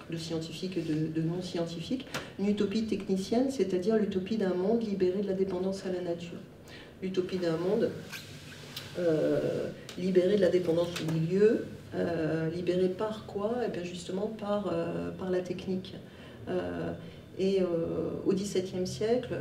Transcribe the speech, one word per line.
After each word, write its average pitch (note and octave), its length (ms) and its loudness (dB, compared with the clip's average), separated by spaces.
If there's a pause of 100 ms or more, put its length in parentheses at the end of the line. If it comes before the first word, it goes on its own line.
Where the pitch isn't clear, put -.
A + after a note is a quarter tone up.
(100)
de E3 60 -4
scientifiques E3 600 -4
et E3 60 0
de, D#3 240 0
de D#3+ 200 0
non-scientifiques. E3+ 800 -2 (320)
Une G3 100 0
utopie A3 360 2
technicienne, G3+ 640 2
c'est-à-dire A3 460 2
l'utopie F#3+ 400 0
d'un F#3+ 180 2
monde G#3+ 280 2
libéré F#3+ 400 2
de G3 60 -2
la F#3 60 0
dépendance F#3+ 520 0
à F#3 60 -2
la F3+ 100 -2
nature. E3+ 360 -6 (640)
L'utopie F#3 360 0
d'un E3 180 2
monde, F#3 340 2 (1080)
euh, D3+ 720 2 (280)
libéré F#3 400 6
de G3 60 4
la E3+ 80 6
dépendance F3 380 4 (120)
au D#3+ 120 0
milieu, F#3+ 540 4 (280)
euh, D#3+ 560 0
libéré F3+ 380 2
par G#3+ 380 -4
quoi ? G#3 260 -2 (120)
Eh F#3+ 60 0
bien F3 140 -4
justement F3+ 420 -4
par, G#3 460 -2
euh, E3+ 400 -2
par F#3 180 -4
la F3+ 100 2
technique. F#3 540 -4 (540)
Euh, E3 440 -2 (440)
et, F#3+ 240 4
euh, F3 60 4 (600)
au F#3+ 60 4
dix-septième F#3 540 0
siècle, A3+ 540 0